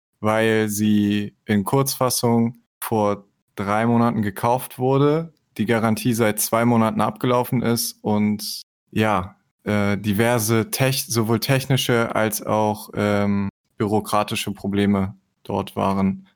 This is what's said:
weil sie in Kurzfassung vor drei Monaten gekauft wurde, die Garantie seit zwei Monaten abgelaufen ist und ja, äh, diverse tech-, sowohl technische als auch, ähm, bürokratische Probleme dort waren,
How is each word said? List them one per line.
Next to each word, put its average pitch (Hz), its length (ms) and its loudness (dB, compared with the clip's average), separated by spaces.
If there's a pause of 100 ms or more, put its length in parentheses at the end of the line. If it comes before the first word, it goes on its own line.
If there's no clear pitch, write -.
(200)
weil 110 500 2
sie 104 680 0 (100)
in 104 180 2
Kurzfassung 120 960 0 (220)
vor 101 460 -2 (300)
drei 104 320 -2
Monaten 117 340 2
gekauft 120 560 -4
wurde, 143 540 0 (260)
die 110 80 -2
Garantie 113 480 0
seit 107 280 0
zwei 113 240 2
Monaten 113 340 2
abgelaufen 123 640 0
ist 117 380 -2
und 107 600 -2 (300)
ja, 107 460 0 (260)
äh, 101 340 0
diverse 110 720 0
tech-, 135 380 -2
sowohl 113 320 0
technische 131 760 0
als 107 320 -2
auch, 107 480 -2
ähm, 101 560 0 (280)
bürokratische 104 760 -2
Probleme 98 640 0 (280)
dort 101 340 -6
waren, 98 580 0